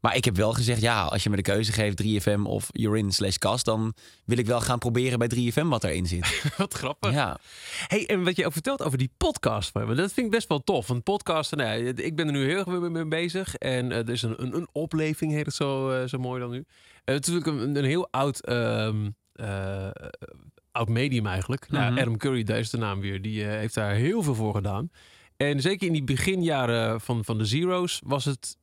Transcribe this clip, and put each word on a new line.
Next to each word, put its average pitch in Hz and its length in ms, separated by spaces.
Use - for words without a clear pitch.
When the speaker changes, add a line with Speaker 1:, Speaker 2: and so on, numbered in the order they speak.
Speaker 1:
Maar 110 160
ik 127 80
heb 104 120
wel 107 160
gezegd: 117 280
"Ja, 113 220
als 87 200
je 107 80
me 104 60
de 95 60
keuze 104 300
geeft, 104 240
drie 104 240
F - 60
M 104 200
of 101 260
Jorin 104 400
slash 95 240
Cas, 110 280
dan 110 300
wil 117 140
ik 120 80
wel 117 140
gaan 123 180
proberen 123 400
bij 120 100
drie 120 240
F - 40
M 156 120
wat 123 160
erin 90 220
zit." 87 380
Speaker 2:
<laughs> - 120
Wat 294 180
grappig. - 380
Speaker 1:
Ja. 123 260
Speaker 2:
Hey, 214 200
en 190 180
wat 175 120
je 185 100
ook 156 60
vertelt 262 300
over 135 160
die 131 180
podcast, - 580
maar 110 120
dat 147 260
vind 247 140
ik 202 60
best 226 160
wel 147 160
tof. 151 220
Want 120 160
podcasten, 165 560
nou 117 260
ja, 127 120
ik 156 200
ben 160 100
er 147 60
nu 139 140
heel 160 100
erg 196 100
mee, 180 140
mee 165 160
bezig. 170 480
En, 127 380
eh, 117 60
er 117 120
is 120 120
een, 113 200
een, 127 140
een 175 160
opleving, 156 600
heet 151 140
het 143 80
zo, 135 360
eh, 127 180
zo 131 100
mooi 127 220
dan 123 100
nu. 127 140
Eh, 131 100
het 143 140
is 170 60
natuurlijk 151 280
een, 139 140
een 143 80
heel 160 260
oud, 135 340
ehm, 110 640
eh, 98 560
oud 117 160
medium 120 380
eigenlijk. 95 440
Nou, 139 200
Speaker 1:
Mhm. 123 100
Speaker 2:
Adam 120 160
Curry, 127 260
daar 110 160
is 113 120
de 120 80
naam 101 220
weer. 98 220
Die, 107 220
eh, 104 60
heeft 107 240
daar 104 200
heel 170 280
veel 143 120
voor 110 200
gedaan. 101 360
En 143 240
zeker 185 260
in 170 60
die 151 120
beginjaren 127 960
van, 113 240
van 110 140
de 110 60
Zero's 180 600
was 135 200
het - 380